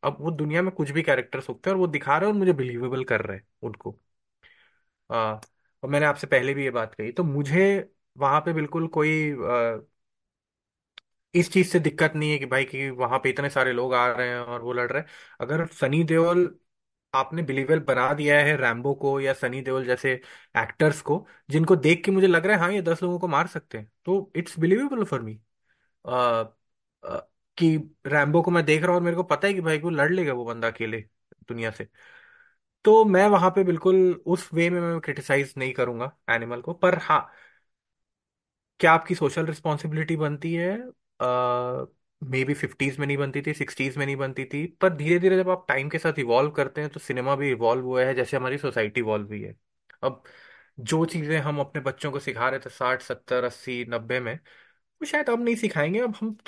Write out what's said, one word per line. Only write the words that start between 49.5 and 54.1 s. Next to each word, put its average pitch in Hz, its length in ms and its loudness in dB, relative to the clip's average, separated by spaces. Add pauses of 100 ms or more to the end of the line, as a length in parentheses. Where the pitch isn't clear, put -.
अब 131 180 -4 (580)
जो 160 240 0
चीज़ें 160 340 -2
हम 147 220 -2
अपने 139 200 -6
बच्चों 135 320 -6
को 139 60 -6
सिखा 123 300 -2
रहे 131 120 -4
थे 123 100 -14
साठ, 127 320 -2
सत्तर, 123 420 -4
अस्सी, 123 400 -6
नब्बे 117 360 -6